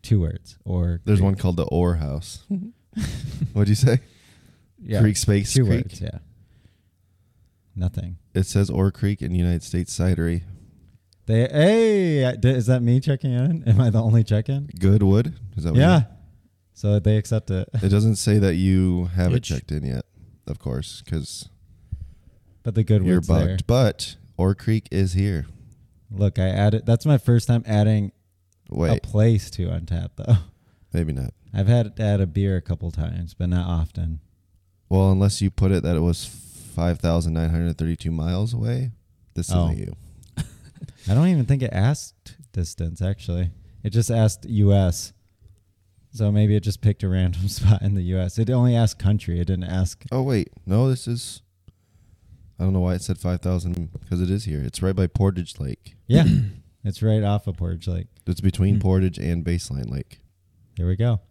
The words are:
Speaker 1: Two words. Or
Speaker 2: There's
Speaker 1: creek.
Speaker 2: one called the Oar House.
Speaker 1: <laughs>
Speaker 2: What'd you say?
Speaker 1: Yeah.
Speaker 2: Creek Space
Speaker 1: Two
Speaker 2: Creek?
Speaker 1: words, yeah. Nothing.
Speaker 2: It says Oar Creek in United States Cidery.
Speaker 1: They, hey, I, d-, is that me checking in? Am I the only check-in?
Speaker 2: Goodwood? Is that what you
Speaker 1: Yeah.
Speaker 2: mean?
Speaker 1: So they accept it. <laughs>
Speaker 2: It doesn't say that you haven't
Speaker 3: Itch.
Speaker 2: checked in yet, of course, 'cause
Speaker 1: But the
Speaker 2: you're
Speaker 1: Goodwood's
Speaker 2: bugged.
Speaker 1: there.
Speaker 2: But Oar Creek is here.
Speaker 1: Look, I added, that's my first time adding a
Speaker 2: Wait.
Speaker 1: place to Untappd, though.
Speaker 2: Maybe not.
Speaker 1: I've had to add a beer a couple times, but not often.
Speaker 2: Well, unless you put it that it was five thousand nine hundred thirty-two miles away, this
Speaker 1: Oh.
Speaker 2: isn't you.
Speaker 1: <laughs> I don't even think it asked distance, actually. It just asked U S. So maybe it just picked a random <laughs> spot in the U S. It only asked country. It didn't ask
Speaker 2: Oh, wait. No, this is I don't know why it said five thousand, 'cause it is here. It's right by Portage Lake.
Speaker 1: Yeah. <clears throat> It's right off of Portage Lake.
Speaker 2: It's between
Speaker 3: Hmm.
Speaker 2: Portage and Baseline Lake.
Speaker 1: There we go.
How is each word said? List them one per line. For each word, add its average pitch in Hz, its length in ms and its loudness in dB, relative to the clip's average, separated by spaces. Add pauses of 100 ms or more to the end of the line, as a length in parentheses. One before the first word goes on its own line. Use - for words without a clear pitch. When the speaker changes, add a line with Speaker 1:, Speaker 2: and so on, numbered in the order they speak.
Speaker 1:
Two 104 180 2
words. - 440 -6
Or 87 400 -4
Speaker 2:
There's 107 140 2
Speaker 1:
creek. 95 60 4
Speaker 2:
one 98 100 2
called 90 240 -2
the 80 80 -2
Oar 87 300 0
House. 76 480 -8 (520)
Speaker 1:
<laughs> - 560 -8
Speaker 2:
What'd 101 160 2
you 104 60 4
say? 120 240 4 (840)
Speaker 1:
Yeah. 110 180 -2
Speaker 2:
Creek 107 180 4
Space 101 340 0
Speaker 1:
Two 127 140 2
Speaker 2:
Creek? 85 180 0
Speaker 1:
words, - 160 -12
yeah. 80 180 -10 (1600)
Nothing. 90 400 -6 (180)
Speaker 2:
It 92 100 0
says 101 260 0
Oar 95 200 2
Creek - 320 -4
in 85 120 -4
United 87 280 0
States - 340 -6
Cidery. 85 460 0 (840)
Speaker 1:
They, 113 160 2
hey, 180 840 2
I, 117 120 -2
d-, 110 120 2
is 127 180 2
that 127 140 2
me 120 200 4
checking 135 320 -2
in? 147 360 0
Am 104 120 6
I 117 100 4
the 110 120 2
only 113 220 4
check-in? 135 540 -2
Speaker 2:
Goodwood? 98 560 4 (220)
Is 78 80 -6
that 85 60 -2
what 90 60 2
you 131 60 6
Speaker 1:
Yeah. 175 160 6
Speaker 2:
mean? 117 80 2 (680)
Speaker 1:
So 104 240 2
they 107 200 4
accept 107 320 -2
it. 92 240 -4
<laughs> 107 80 -2
Speaker 2:
It 95 80 2
doesn't 104 260 4
say 107 220 2
that 95 160 4
you 92 600 2
haven't 90 240 2
Speaker 3:
Itch. 117 100 -6
Speaker 2:
checked 65 240 -6
in 76 120 -6
yet, 64 220 -6 (400)
of - 120 -10
course, - 480 -10
'cause - 420 -10 (1120)
Speaker 1:
But 110 140 -6
the 113 40 2
Speaker 2:
you're 104 200 4
Speaker 1:
Goodwood's 90 280 2
Speaker 2:
bugged. 78 200 4
Speaker 1:
there. 92 180 -2
Speaker 2:
But 120 500 0 (220)
Oar 95 160 2
Creek 110 360 -2
is 92 220 0
here. 95 340 -2 (640)
Speaker 1:
Look, 98 280 -2
I 92 100 0
added, 101 380 0
that's 117 200 2
my 143 120 6
first 120 300 2
time 117 180 2
adding 104 460 2 (580)
a - 60 -8
Speaker 2:
Wait. - 260 0
Speaker 1:
place 107 500 2
to 87 160 -6
Untappd, 85 480 -6
though. - 200 0 (560)
Speaker 2:
Maybe 82 200 -4
not. 65 220 -6 (180)
Speaker 1:
I've 98 160 0
had 117 280 2
to 110 60 -6
add 104 180 0
a 95 60 0
beer 98 300 -2
a 85 60 -4
couple 82 280 -6
times, 82 440 -8
but 90 140 -4
not 87 180 0
often. 82 540 -4 (680)
Speaker 2:
Well, 95 220 4
unless 98 320 2
you 98 80 0
put 95 200 0
it 95 120 2
that 85 140 0
it 78 40 0
was 85 240 0
five - 760 -6
thousand 82 360 0
nine 82 160 -2
hundred 82 260 -2
thirty-two 80 340 -4
miles 90 440 -4
away, 120 380 -4 (420)
this 85 180 -6
Speaker 1:
Oh. 87 140 2
Speaker 2:
isn't 78 120 -2
you. 50 180 -10 (200)
Speaker 1:
<laughs> - 920 -12
I 95 60 2
don't 156 140 4
even 156 160 2
think 135 180 0
it 117 100 -4
asked - 640 -4 (160)
distance, 85 500 -6
actually. 90 480 -4 (320)
It 107 80 -4
just 113 200 0
asked 113 360 2
U 101 260 4
S. 95 400 2 (960)
So 104 220 0
maybe 104 240 4
it 104 60 2
just - 180 -4
picked 104 220 2
a 95 60 -2
random 92 400 0
<laughs> - 0 -
spot 98 340 2
in 101 120 0
the 95 80 -2
U 90 160 -2
S. 90 200 -4
It 113 120 0
only 123 240 2
asked 113 240 0
country. 95 420 0
It 87 60 -2
didn't 90 180 -2
ask 90 460 -4
Speaker 2:
Oh, 127 120 -2
wait. 127 260 -2 (180)
No, 113 220 2
this 127 180 -4
is - 360 -10 (1160)
I 87 60 -2
don't 95 80 2
know 92 80 2
why 90 140 0
it 90 80 -6
said 92 160 -6
five 90 220 -4
thousand, 87 500 -4 (180)
'cause 90 120 -4
it 90 100 -2
is 101 140 -2
here. 76 160 -6
It's 64 220 -6
right 95 140 0
by 95 100 2
Portage 92 540 -2
Lake. - 360 -10 (100)
Speaker 1:
Yeah. 151 220 6
<clears throat> - 60 6 (500)
It's 101 180 -4
right 107 220 2
off 101 240 0
of 87 80 -6
Portage 87 320 -6
Lake. 87 180 -6 (200)
Speaker 2:
It's 90 140 -4
between 95 360 2
Speaker 3:
Hmm. 101 40 0
Speaker 2:
Portage 92 380 2
and 85 260 -4
Baseline 69 460 -4
Lake. - 300 -12 (560)
Speaker 1:
There 87 100 -4
we 92 100 0
go. 113 240 0 (100)